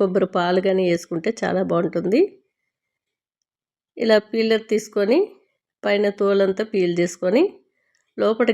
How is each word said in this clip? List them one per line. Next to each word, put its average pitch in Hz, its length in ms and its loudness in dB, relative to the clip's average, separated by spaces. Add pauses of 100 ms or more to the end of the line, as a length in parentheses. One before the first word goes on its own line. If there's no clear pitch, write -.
కొబ్బరి 185 360 0
పాలు 180 300 0
కానీ 190 240 0
వేసుకుంటే 170 400 -4 (100)
చాలా 180 300 -2
బాగుంటుంది. 175 520 0 (1700)
ఇలా 220 220 4 (100)
పీలర్ 226 340 0 (100)
తీసుకొని 214 460 0 (640)
పైన 202 240 2 (140)
తోలంతా 196 520 0
పీల్ 180 280 0
చేసుకొని 185 420 0 (760)
లోపల 220 360 0